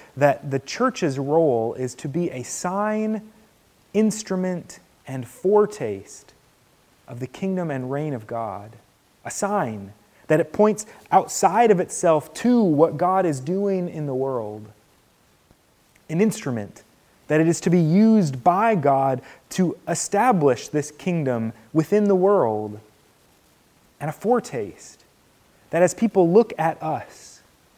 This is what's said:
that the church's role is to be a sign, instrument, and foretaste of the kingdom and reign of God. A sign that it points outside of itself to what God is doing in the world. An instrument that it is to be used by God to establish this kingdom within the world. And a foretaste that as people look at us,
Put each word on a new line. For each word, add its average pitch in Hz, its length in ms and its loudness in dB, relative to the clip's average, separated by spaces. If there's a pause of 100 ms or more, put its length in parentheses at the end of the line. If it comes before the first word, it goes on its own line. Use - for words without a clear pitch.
(160)
that 143 340 0
the 135 80 -2
church's 170 600 -4
role 135 560 0
is 127 220 -8
to - 120 -10
be 170 220 -4
a 127 120 -10
sign, 214 880 -6 (640)
instrument, 185 880 -2 (260)
and 131 200 -10
foretaste 185 1080 -2 (760)
of 120 100 -14
the 123 80 -8
kingdom 185 440 -4
and 131 200 -6
reign 147 240 -4
of 110 140 -10
God. 110 420 -8 (540)
A - 60 -12
sign 120 600 -4 (360)
that 156 100 4
it 165 140 -2
points 214 340 2 (240)
outside 208 600 4
of 180 80 4
itself 160 540 0
to 240 280 2
what 151 340 4
God 185 300 0
is 143 140 -2
doing 185 480 -4
in 151 180 -8
the 135 80 -4
world. 110 540 -6 (1400)
An 165 120 -2
instrument 123 640 -2 (460)
that 156 120 4
it 165 80 4
is 170 120 0
to 185 100 0
be 180 100 4
used 170 640 4
by 208 300 4
God 135 480 0 (280)
to 180 260 -2 (120)
establish 175 800 0
this 147 220 -4
kingdom 127 640 -4 (200)
within 202 320 2
the 202 120 4
world. 113 640 0 (1200)
And 147 100 -8
a - 20 -10
foretaste - 920 -4 (640)
that 165 120 2
as 175 120 2
people 190 360 2
look 226 280 4
at 160 240 -2
us, - 600 -10 (360)